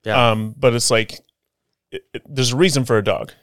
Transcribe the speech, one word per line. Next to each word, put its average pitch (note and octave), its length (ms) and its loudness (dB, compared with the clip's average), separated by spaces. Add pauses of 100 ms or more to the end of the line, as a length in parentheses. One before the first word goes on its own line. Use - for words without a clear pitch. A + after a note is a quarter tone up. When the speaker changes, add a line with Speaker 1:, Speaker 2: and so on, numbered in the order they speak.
Speaker 1:
Yeah. A#2+ 280 2
Speaker 2:
Um, A2 260 -6
but B2 160 4
it's A#2+ 160 -2
like, A2+ 300 -2 (720)
it, - 100 -14 (100)
it, - 160 -14
there's C3 240 -4
a B2 40 -4
reason C#3+ 280 2
for A#2 140 2
a G#2 60 0
dog. F#2+ 260 -2 (120)